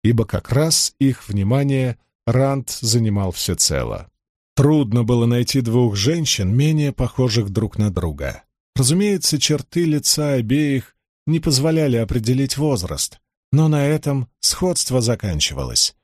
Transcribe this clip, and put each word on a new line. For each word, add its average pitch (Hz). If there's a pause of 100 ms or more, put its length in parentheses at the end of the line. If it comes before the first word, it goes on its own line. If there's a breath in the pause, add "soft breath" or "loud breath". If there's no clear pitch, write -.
ибо 113
как -
раз 156
их 135
внимание 127 (280)
Ранд 135
занимал 110
всецело. 64 (440)
Трудно 131
было 117
найти 120
двух 117
женщин, 110
менее 147
похожих 117
друг 104
на 104
друга. 76 (300)
Разумеется, 170
черты 151
лица 147
обеих 135 (300)
не 160
позволяли 156
определить 123
возраст, 131 (320)
но 156
на 147
этом 143 (120)
сходство 165
заканчивалось. 76